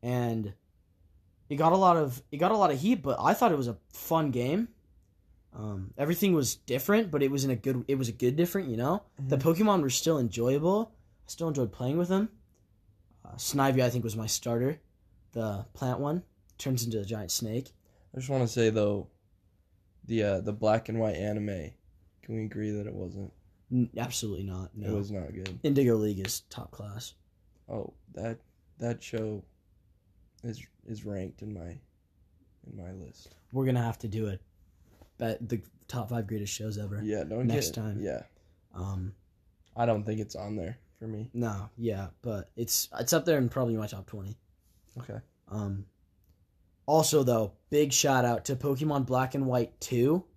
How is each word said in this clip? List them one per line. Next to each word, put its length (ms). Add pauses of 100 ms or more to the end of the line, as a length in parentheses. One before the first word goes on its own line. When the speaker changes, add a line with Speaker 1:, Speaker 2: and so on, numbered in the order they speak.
Speaker 1:
And 500 (960)
it 60
got 180
a 40
lot 200
of, 240 (100)
it 60
got 140
a 60
lot 140
of 80
heat, 220
but 180
I 140
thought 180
it 60
was 100
a 100 (140)
fun 380
game. 380 (880)
Um, 420
everything 360
was 220
different, 540
but 140
it 80
was 120
in 60
a 60
good, 320
it 80
was 120
a 60
good 220
different, 340
you 80
know? 240 (160)
The 200
Speaker 2:
Mm-hmm. 120
Speaker 1:
Pokemon 320
were 80
still 300
enjoyable. 720 (360)
I 40
still 160
enjoyed 240
playing 260
with 120
them. 200 (960)
Uh, 120
Snivy, 440
I 80
think, 140
was 120
my 120
starter. 520 (520)
The 420
plant 260
one 240 (360)
turns 260
into 160
a 40
giant 260
snake. 400 (420)
Speaker 2:
I 60
just 100
wanna 180
say, 220
though, 380 (1000)
the, 180
uh, 180
the 120
black 340
and 120
white 160
anime, 560 (500)
can 140
we 100
agree 260
that 160
it 60
wasn't? 400 (380)
Speaker 1:
N-, 260
absolutely 480
not, 300
no. 140
Speaker 2:
It 60
was 160
not 220
good. 300
Speaker 1:
Indigo 320
League 300
is 240
top 220
class. 440 (520)
Speaker 2:
Oh, 260 (200)
that, 260 (380)
that 260
show 400 (1000)
is, 160 (260)
is 180
ranked 360
in 120
my, 240 (920)
in 80
my 160
list. 420 (160)
Speaker 1:
We're 140
gonna 180
have 160
to 80
do 200
it. 140 (760)
Bet 300
the 140 (260)
top 220
five 180
greatest 260
shows 240
ever. 260
Speaker 2:
Yeah, 200
don't 240
Speaker 1:
Next 240
Speaker 2:
get, 100
Speaker 1:
time. 200
Speaker 2:
yeah. 220 (500)
Speaker 1:
Um, 400 (600)
Speaker 2:
I 100
don't 180
think 160
it's 160
on 200
there 220 (220)
for 80
me. 260
Speaker 1:
No, 440
yeah, 300 (140)
but 340
it's, 340 (100)
it's 140
up 120
there 120
in 120
probably 280
my 100
top 200
twenty. 300 (640)
Speaker 2:
Okay. 200 (300)
Speaker 1:
Um, 360 (1000)
also, 380
though, 300 (160)
big 240
shout 320
out 200
to 100
Pokemon 500
Black 300
and 100
White 360
two. 420 (140)